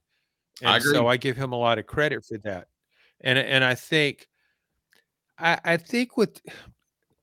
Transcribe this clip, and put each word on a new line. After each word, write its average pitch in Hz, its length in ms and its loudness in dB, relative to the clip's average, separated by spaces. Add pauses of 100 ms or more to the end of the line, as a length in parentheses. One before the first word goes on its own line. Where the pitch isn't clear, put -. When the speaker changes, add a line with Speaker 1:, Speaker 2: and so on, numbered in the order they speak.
(640)
Speaker 1:
I 95 120 4
Speaker 2:
And 120 80 2
so 139 60 0
Speaker 1:
agree. 120 200 4
Speaker 2:
I 127 80 2
give 123 200 -4
him 131 160 -6
a 120 40 -4
lot 117 200 2
of 104 80 -6
credit 147 400 -2
for 110 140 -12
that. 98 280 -10 (540)
And, 127 160 2
and 131 260 2
I 127 120 2
think, 151 520 -2 (1120)
I, 165 260 0
I 170 140 0
think 240 400 -4
with 202 240 0 (800)